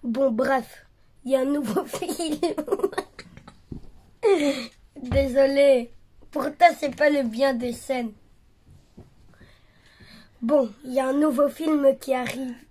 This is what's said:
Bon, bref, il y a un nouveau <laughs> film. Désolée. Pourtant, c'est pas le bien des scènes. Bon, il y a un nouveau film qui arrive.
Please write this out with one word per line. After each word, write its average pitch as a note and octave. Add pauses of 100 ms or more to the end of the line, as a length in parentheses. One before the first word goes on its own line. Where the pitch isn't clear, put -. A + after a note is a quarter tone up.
Bon, C4
bref, B3+ (380)
il B3+
y C4+
a C4
un C4
nouveau C#4
<laughs> -
film. E4 (2500)
Désolée. C4+ (380)
Pourtant, D4+ (120)
c'est C#4
pas D4
le C#4+
bien B3+
des A#3+
scènes. A#3+ (2250)
Bon, A#3+ (120)
il B3+
y C4
a C4
un C4
nouveau C#4+
film D4
qui C4
arrive. B3 (160)